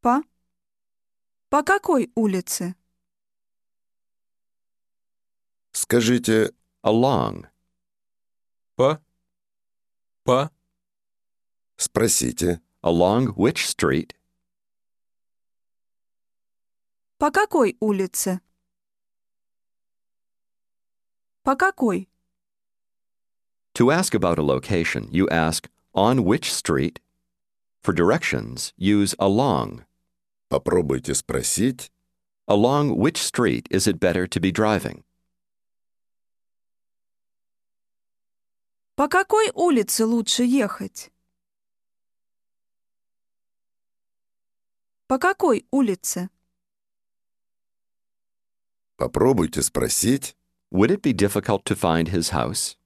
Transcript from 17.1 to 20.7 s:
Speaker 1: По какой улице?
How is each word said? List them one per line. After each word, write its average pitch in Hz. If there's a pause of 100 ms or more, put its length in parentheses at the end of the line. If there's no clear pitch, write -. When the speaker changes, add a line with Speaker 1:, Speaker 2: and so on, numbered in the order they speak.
Speaker 1:
По 294
какой 311
улице? 190 (3000)